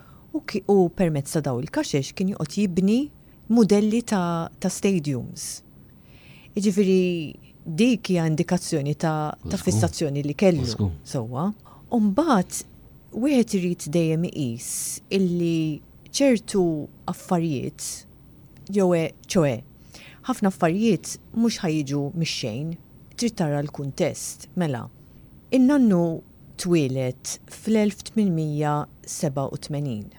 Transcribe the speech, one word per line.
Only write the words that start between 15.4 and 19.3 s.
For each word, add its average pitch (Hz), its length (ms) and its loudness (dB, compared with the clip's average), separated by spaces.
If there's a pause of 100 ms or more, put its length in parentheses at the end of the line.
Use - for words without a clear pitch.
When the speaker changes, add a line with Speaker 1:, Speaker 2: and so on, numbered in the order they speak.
Speaker 1:
ċertu 240 580 2 (400)
affarijiet, 165 840 -4 (840)
jew 196 240 2
e-, 165 200 0 (100)
ċoe, 147 320 2 (680)